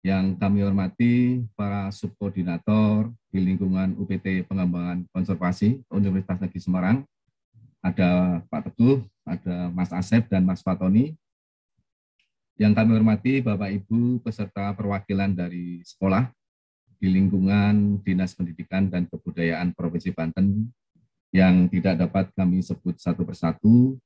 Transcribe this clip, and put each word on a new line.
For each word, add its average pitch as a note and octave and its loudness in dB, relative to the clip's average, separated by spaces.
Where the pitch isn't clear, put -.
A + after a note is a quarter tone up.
Yang F#2+ 0
kami G#2 0
hormati A#2+ 0
para G2+ -4
subkoordinator G#2 -2
di F#2+ 0
lingkungan F#2 0
U G2 -4
P F#2+ -2
T F#2 -2
Pengembangan F2+ -2
Konservasi F#2 0
Universitas F#2+ -2
Negeri F2+ -8
Semarang. F#2 0
Ada F2+ 2
Pak - -8
Teguh, B2+ 2
ada F2 -6
Mas F2+ -2
Asep F#2 0
dan F#2 2
Mas F2+ -2
Fatoni. G2 0
Yang G#2 2
kami A2+ 4
hormati A2 2
Bapak G2+ -2
Ibu A#2+ -2
peserta G2+ -8
perwakilan G2 -2
dari F2 -8
sekolah G2 -2
di F#2+ 0
lingkungan G2+ 2
Dinas F#2 -2
Pendidikan F2+ -4
dan F2+ -2
Kebudayaan E2+ -4
Provinsi F2 -6
Banten G2 -2
yang F#2 6
tidak F2+ 0
dapat F2 0
kami F#2 0
sebut - -8
satu F2 -4
persatu. A#2 2